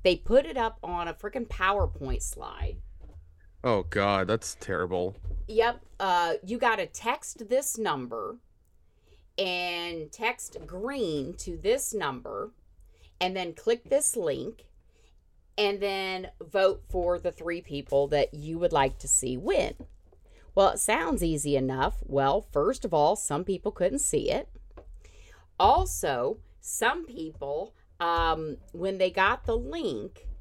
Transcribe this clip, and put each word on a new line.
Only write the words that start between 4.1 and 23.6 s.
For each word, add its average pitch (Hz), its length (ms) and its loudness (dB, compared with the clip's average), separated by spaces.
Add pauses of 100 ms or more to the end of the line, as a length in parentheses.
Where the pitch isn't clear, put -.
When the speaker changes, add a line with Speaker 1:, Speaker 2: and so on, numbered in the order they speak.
Speaker 2:
that's 95 320 -2
terrible. 90 580 -2 (300)
Speaker 1:
Yep. 226 380 2 (160)
Uh, 175 420 2
you 220 160 -6
gotta 220 280 2
text 233 600 -6
this 262 300 0
number 135 600 -4 (1000)
and 175 720 -4
text - 460 -6 (100)
green 180 680 -4
to 170 240 -10
this 220 360 0
number 143 560 -6 (680)
and 185 160 0
then 175 180 -4
click 240 300 0
this 285 320 2
link 151 480 -2 (920)
and 202 220 2
then 190 500 -2 (100)
vote 190 480 2
for 175 300 0
the 170 140 -2
three 170 280 -6
people 143 480 0
that 143 260 2
you 156 240 -6
would 175 140 2
like 139 260 4
to - 100 -12
see 127 280 0
win. 277 380 0 (800)
Well, 196 160 8
it - 80 -4
sounds 254 440 0
easy 151 320 0
enough. 131 520 0
Well, 139 340 2
first 196 440 0
of 170 100 -2
all, 156 200 6
some 160 300 -2
people 196 280 -4